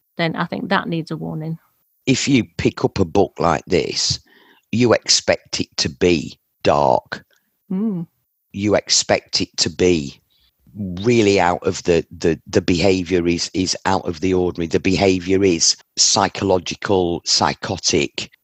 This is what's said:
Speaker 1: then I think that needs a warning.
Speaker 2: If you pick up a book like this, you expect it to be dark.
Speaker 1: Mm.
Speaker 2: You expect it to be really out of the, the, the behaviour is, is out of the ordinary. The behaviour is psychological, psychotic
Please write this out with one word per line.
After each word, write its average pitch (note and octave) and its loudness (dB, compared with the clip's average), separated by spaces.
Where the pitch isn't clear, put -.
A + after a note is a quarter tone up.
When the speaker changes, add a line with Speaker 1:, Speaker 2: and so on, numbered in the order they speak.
Speaker 1:
then E3 -2
I E3+ -4
think - -8
that - -2
needs E3 -6
a D#3 -8
warning. D#3+ -8
Speaker 2:
If C3 0
you C3 4
pick - -2
up - 0
a F#2 4
book E2+ 0
like D#2 2
this, - -2
you A2+ 4
expect - -2
it - -8
to - -4
be E2 0
dark. C#2+ 0
Speaker 1:
Mm. F#3+ -4
Speaker 2:
You G2+ 0
expect - -2
it - -8
to - -2
be E2 0
really G#2+ 4
out F2 0
of F#2 -4
the, E2 2
the, F2 -2
the G2 2
behaviour F2 0
is, F2 -2
is F#2 -2
out F#2+ 0
of E2 -6
the F#2 0
ordinary. F2 -2
The E2+ 0
behaviour F#2+ 2
is F2 2
psychological, F#2 0
psychotic - -2